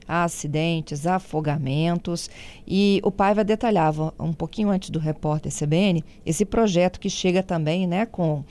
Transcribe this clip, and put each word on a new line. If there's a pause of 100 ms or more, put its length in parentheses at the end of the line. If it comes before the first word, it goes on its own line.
a
acidentes,
afogamentos. (380)
E
o
Paiva
detalhava
um
pouquinho
antes
do
Repórter
C
B
N (200)
esse
projeto
que
chega
também,
né,
com